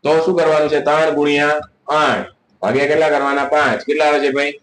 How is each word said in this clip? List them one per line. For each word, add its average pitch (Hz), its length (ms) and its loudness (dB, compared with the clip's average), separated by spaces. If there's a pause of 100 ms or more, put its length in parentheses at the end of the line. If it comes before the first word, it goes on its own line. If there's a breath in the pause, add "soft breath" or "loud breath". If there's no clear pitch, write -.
તો 147 100 2 (100)
શું 190 140 0
કરવાનું 151 340 2
છે? 147 140 0
ત્રણ 156 320 2
ગુણ્યા 147 380 0 (420)
આઠ 120 280 -2 (360)
ભાગ્યા 135 280 0
કેટલા 156 220 2
કરવાના? 139 400 -2
પાંચ. 143 360 0
કેટલા 151 200 2
આવે 147 160 2
છે 139 140 0
ભાઈ? 147 240 -2